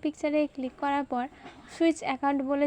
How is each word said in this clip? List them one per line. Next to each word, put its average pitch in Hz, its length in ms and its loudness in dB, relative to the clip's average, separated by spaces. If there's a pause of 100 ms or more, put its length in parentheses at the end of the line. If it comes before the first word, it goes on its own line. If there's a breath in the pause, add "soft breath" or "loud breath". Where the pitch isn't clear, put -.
পিকচারে 302 380 0 (140)
ক্লিক 254 280 -8
করার 285 280 0
পর 247 140 -2 (480 loud breath)
সুইচ 330 240 2 (100)
অ্যাকাউন্ট 277 320 0 (100)
বলে 285 180 2